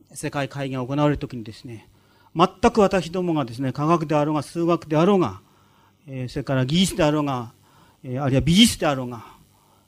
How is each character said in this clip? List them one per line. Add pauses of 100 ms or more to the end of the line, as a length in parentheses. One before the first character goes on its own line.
(140)
世
界
会
議
が
行
わ
れ
る
と
き
に
で
す
ね、 (480)
全 (240)
く
私
ど
も
が
で
す
ね、
科
学
で
あ
ろ
う
が、
数
学
で
あ
ろ
う
が、 (680)
え
ー、
そ
れ
か
ら
技
術
で
あ
ろ
う
が、 (500)
え
ー、
あ
る
い
は
美
術
で
あ
ろ
う
が、 (640)